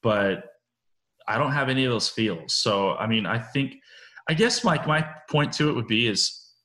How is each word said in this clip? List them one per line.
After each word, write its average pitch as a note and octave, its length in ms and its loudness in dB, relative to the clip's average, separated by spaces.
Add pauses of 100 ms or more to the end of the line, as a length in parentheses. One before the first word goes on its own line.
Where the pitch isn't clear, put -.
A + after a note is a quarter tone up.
But G2+ 400 2 (800)
I G#2+ 120 -2
don't C3 140 0
have C#3 160 0
any C3 160 2
of B2+ 60 2
those A2 180 0
feels. G2 460 -2
So, G2 420 2
I G#2+ 100 -4
mean, A2 200 0
I A2 120 -2
think, C3+ 360 -4 (540)
I E3 60 0
guess A3 280 2
my, E3+ 240 2
my D#3 180 2 (260)
point D3 240 2
to D3+ 160 2
it C3 40 0
would A2+ 120 -2
be A2 200 2
is - 360 -2 (220)